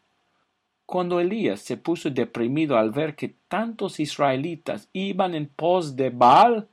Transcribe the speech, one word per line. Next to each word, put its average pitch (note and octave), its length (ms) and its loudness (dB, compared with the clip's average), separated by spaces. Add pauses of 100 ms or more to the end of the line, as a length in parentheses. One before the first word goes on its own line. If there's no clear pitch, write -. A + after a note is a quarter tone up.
(880)
Cuando F3+ 320 -2
Elías F3 420 -2
se - 160 -8
puso E3 340 -4
deprimido B2+ 680 0
al A2 140 2
ver D3+ 240 -4
que - 180 -10 (140)
tantos G#3+ 500 -6
israelitas D3 920 -4
iban F#3+ 420 -4
en D3+ 140 -6
pos E3 480 -2
de C3 140 -2
Baal G#3 640 6